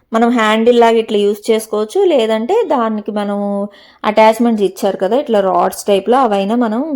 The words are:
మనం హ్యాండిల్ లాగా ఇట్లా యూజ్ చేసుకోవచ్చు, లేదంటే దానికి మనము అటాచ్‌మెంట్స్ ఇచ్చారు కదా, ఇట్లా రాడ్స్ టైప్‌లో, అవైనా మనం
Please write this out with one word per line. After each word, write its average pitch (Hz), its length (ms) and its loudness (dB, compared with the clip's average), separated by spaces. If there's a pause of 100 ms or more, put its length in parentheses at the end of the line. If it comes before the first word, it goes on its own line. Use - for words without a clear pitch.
(120)
మనం 226 180 2
హ్యాండిల్ 226 500 2
లాగా 226 220 4
ఇట్లా 220 160 -4
యూజ్ 208 240 0
చేసుకోవచ్చు, 220 580 -2 (100)
లేదంటే 226 440 0 (140)
దానికి 226 440 -2
మనము 202 340 -4 (580)
అటాచ్‌మెంట్స్ 220 600 2
ఇచ్చారు 190 340 -4
కదా, 196 220 0
ఇట్లా 226 180 -2
రాడ్స్ 185 460 0
టైప్‌లో, 202 300 0 (100)
అవైనా 202 380 -2
మనం 226 180 -2 (140)